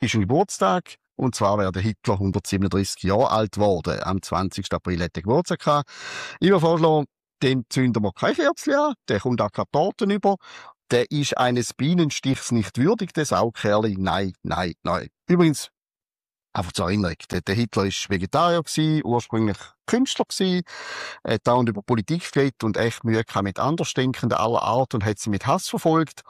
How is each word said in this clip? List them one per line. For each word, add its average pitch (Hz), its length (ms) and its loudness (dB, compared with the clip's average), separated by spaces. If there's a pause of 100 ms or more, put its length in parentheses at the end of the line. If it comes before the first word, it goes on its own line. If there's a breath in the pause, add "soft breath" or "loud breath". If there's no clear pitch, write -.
ist 120 140 -2
ein 110 80 2
Geburtstag. 180 720 0 (220)
Und 127 180 -2
zwar 104 240 2
wäre 95 140 0
der 92 100 -2
Hitler 107 360 -2
hundertsiebenunddreißig 98 840 -2
Jahre 104 280 2
alt 110 220 0
geworden. 90 500 0
Am 92 200 -4
zwanzigsten 92 540 -4
April 87 260 -4
hat 85 160 -6
er 82 40 -8
Geburtstag 156 360 -2
gehabt. 147 320 0 (500 loud breath)
Ich 160 80 4
würde 190 120 6
vorschlagen, 160 440 4 (380)
dem 131 260 2
zünden 120 340 2
wir 98 120 0
kein 185 200 0
Kerzchen 294 420 0
an. 294 180 0 (160)
Der 101 100 0
kommt 120 220 0
auch 104 100 -2
keine - 180 -6
Torten 196 400 0
über. 196 260 2 (540 loud breath)
Der 123 200 2
ist 143 260 -2
eines 123 380 0
Bienenstichs 147 760 0
nicht 117 280 0
würdig, 185 340 0
der - 140 -2
Saukerli. 107 720 2
Nein, 92 340 -2 (100)
nein, 87 300 -4 (120)
nein. 90 240 -4 (200)
Übrigens, 175 400 4 (880)
einfach 87 140 -4
zur 95 140 -4
Erinnerung, 90 320 0 (160)
der, 90 80 -2
der 98 160 -2
Hitler 113 300 0
ist - 220 -4
Vegetarier 151 540 2
gsi, 156 420 0
ursprünglich 113 520 0 (300)
Künstler 247 420 0
gsi, 180 340 0 (640 loud breath)
hat - 180 -2
dauernd 123 240 4
über 101 140 -4
Politik 127 480 -2
geredet 139 320 0
und 110 140 0
echt 113 260 -2
Mühe 110 220 0
gehabt - 180 -4
mit 98 160 -4
Andersdenkenden 131 800 -2
aller 113 240 0
Art 123 320 0
und 107 100 -2
hat 107 140 -2
sie - 120 -6
mit 98 180 -2
Hass 170 180 0
verfolgt. 160 640 0